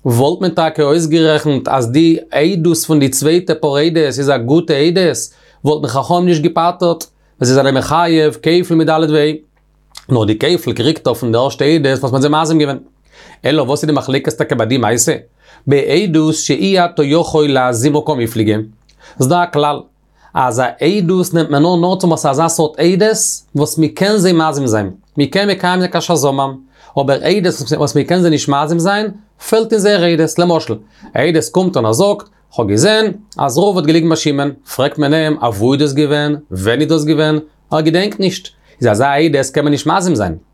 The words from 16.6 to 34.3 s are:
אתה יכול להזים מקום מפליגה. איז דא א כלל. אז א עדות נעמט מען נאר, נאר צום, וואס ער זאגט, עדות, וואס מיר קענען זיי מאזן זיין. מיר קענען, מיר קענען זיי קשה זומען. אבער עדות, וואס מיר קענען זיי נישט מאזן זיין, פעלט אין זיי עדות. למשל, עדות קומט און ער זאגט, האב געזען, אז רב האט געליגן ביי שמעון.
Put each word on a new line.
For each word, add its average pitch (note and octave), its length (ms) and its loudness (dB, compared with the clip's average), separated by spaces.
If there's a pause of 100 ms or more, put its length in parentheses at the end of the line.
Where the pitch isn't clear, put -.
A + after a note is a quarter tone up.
אתה E3+ 180 -2
יכול D3+ 500 2
להזים B2+ 400 0
מקום D3 260 -2
מפליגה. A2 360 0 (640)
איז C3 80 2
דא F3 160 2
א - 100 0
כלל. D3 260 0 (540)
אז B2 260 0
א B2+ 40 2 (200)
עדות F3+ 500 0
נעמט D#3 160 0
מען C#3+ 120 2
נאר, F3 140 2
נאר F3 200 0
צום, F#3 140 0
וואס D#3+ 160 -2
ער C#3 80 2
זאגט, D#3 460 -2
עדות, F#3+ 380 2 (380)
וואס D3 220 -2
מיר D#3 180 2
קענען G#3 220 0
זיי F#3 160 4
מאזן D3+ 340 0
זיין. G#2+ 220 -2 (280)
מיר C#3+ 100 2
קענען, G3 200 0
מיר F#3+ 100 -2
קענען F#3 220 -2
זיי F3+ 100 0
קשה E3+ 260 -2
זומען. C3+ 340 0 (500)
אבער C#3 240 0
עדות, F3 300 0 (240)
וואס D3 180 -2
מיר C#3 100 2
קענען F3 160 0
זיי E3+ 100 2
נישט D3 180 -2
מאזן D3+ 300 0
זיין, G3+ 280 -2 (420)
פעלט A3+ 240 0
אין G#3+ 60 2
זיי F3+ 340 2
עדות. D#3+ 260 0
למשל, E3+ 340 0 (400)
עדות D#3 380 2
קומט F3+ 240 0
און A#2+ 100 0
ער A2 80 2
זאגט, G3+ 360 0 (280)
האב A2+ 100 -2
געזען, G3+ 380 2 (320)
אז C3+ 200 -2
רב F#3+ 200 2
האט D3+ 80 -2
געליגן D#3+ 240 2
ביי D#3 80 0
שמעון. C#3+ 340 -2 (240)